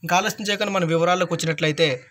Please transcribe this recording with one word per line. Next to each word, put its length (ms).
ఇంకా 200
ఆలస్యం 280
చేయకుండా 280
మన 160
వివరాల్లోకి 420
వచ్చినట్లయితే 540